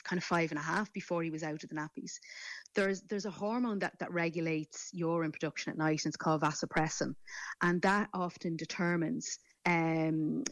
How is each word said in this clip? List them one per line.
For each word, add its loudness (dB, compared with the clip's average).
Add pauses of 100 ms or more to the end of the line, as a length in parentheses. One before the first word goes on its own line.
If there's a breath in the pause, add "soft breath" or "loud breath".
kind -2
of -2
five 2
and -2
a -4
half 0
before -2
he -2
was -4
out -4
of -12
the -8
nappies. -6 (640 loud breath)
There's, 2
there's -4
a -4
hormone 0
that, -4
that -4
regulates -2
urine 2
production -4
at -6
night, 2
and 2
it's -10
called 2
vasopressin. 0 (460 loud breath)
And 4
that 4
often -2
determines, 0 (260 soft breath)
um, 4